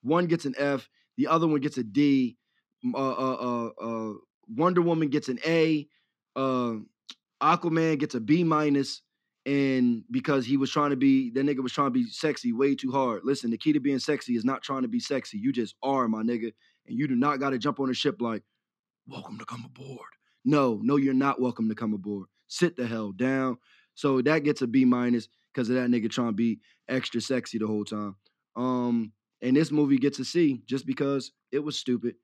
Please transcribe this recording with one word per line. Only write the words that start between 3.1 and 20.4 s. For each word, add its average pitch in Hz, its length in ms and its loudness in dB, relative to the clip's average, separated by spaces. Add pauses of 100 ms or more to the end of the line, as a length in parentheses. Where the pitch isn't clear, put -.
uh, 113 60 -8
uh, 110 260 -6 (360)
Wonder 170 340 2
Woman 165 260 2
gets 147 200 -2
an 123 180 -4
A. 160 400 2 (480)
Uh, 127 400 -2 (680)
Aquaman 165 560 2
gets 147 160 -4
a 120 60 -2
B 156 240 4
minus, 151 560 2 (460)
and 131 640 2
because 131 340 0
he 135 140 0
was 135 120 0
trying 147 200 0
to 139 60 0
be, 135 340 4
that 135 160 0
nigga 143 160 0
was 127 100 -4
trying 143 140 0
to 135 60 2
be 123 120 2
sexy 123 480 -2
way 135 220 2
too 127 180 -4
hard. 123 320 0
Listen, 127 260 0
the 113 60 0
key 156 160 0
to 147 80 4
being 135 180 0
sexy 123 360 0
is 110 100 0
not 131 180 0
trying 135 200 -4
to 123 60 -2
be 113 120 0
sexy. 127 380 -4
You 123 140 0
just 117 300 -2
are, 135 240 2
my 110 160 0
nigga, 113 300 -2 (340)
and 117 120 -6
you 143 100 0
do 135 80 0
not 139 240 2
gotta 135 160 0
jump 123 240 -2
on 135 80 0
a 127 60 -2
ship 110 260 -2
like, 113 220 -4 (640)
"Welcome 127 320 -14
to 113 80 -14
come 120 180 -14
aboard." 127 360 -16 (480)